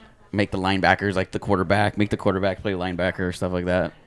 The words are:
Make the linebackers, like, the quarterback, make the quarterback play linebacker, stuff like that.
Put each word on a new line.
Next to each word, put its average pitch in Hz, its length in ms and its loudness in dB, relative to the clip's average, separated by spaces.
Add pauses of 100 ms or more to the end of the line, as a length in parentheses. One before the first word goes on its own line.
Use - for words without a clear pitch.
(340)
Make 101 160 0
the 98 80 -4
linebackers, 95 560 2
like, 92 160 -2
the 101 80 -6
quarterback, 98 580 2
make 104 140 0
the 107 80 0
quarterback 95 440 0
play 101 100 -2
linebacker, 90 640 -2
stuff 90 180 -4
like 90 140 -2
that. 90 260 0 (140)